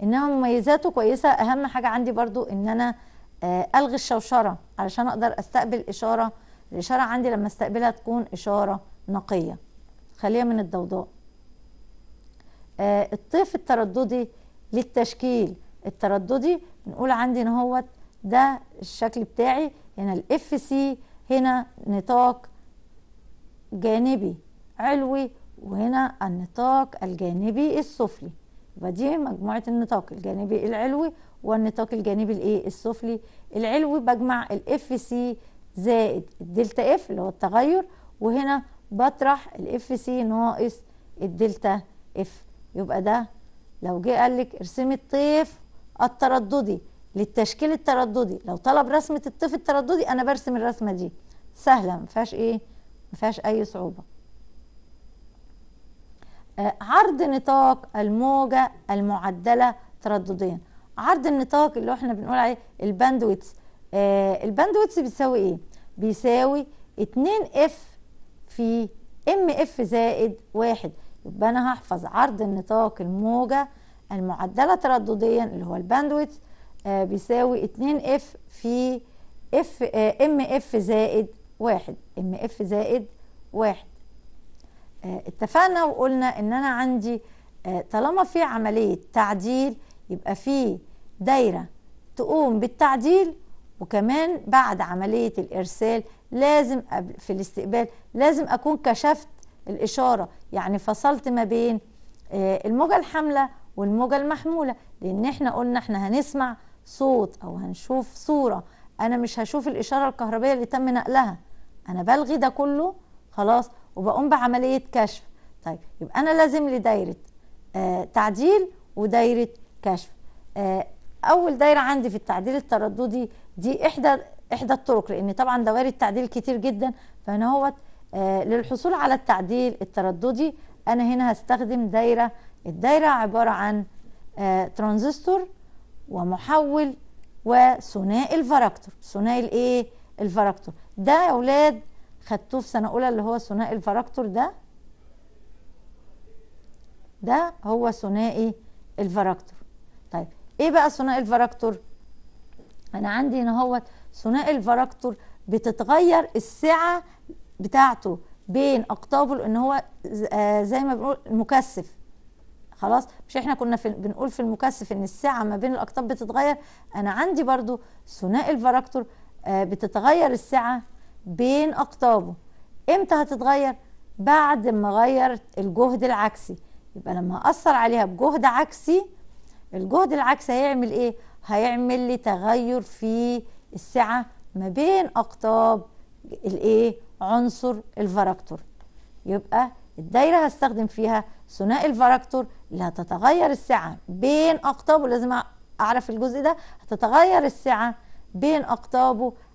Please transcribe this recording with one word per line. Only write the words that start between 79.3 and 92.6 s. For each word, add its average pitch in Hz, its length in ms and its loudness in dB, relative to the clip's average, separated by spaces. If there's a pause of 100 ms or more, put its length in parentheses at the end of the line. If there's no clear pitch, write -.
اف، 320 280 0
آه، 220 440 2
ام 302 140 2
اف 262 360 -2
زائد 214 500 2 (320)
واحد، 202 380 -2 (220)
ام 185 160 -4
اف - 280 -8
زائد 208 440 -2 (460)
واحد. 208 340 -2 (1160)
آه، 185 220 -8
اتفقنا 339 580 2
وقلنا 262 420 0
ان 214 260 -4
انا 269 160 -2
عندي، 240 540 -2 (440)
آه، 180 240 -4
طالما 311 340 2
في 339 180 0
عملية 220 560 0 (140)
تعديل 220 640 0 (340)
يبقى 190 240 -6
في 247 440 -2 (420)
دايرة 202 460 2 (500)
تقوم 254 440 2